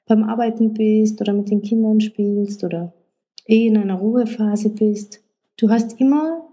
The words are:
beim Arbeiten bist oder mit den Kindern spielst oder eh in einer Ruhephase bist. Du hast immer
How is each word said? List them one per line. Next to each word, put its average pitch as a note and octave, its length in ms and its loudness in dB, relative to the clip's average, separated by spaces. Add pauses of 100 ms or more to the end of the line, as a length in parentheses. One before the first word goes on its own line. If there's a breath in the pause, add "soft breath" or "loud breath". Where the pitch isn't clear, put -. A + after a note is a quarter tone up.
beim A3 180 2
Arbeiten A3+ 500 0
bist G#3+ 480 2
oder G#3 120 -2
mit G3+ 160 -2
den G#3 120 0
Kindern A3 400 2
spielst G3+ 640 -4
oder E3+ 300 -8 (540)
eh A3+ 200 4
in G#3+ 100 4
einer G3 180 0
Ruhephase G#3+ 760 -2
bist. - 520 -4 (360)
Du A3 120 2
hast A3+ 300 0
immer D4+ 540 0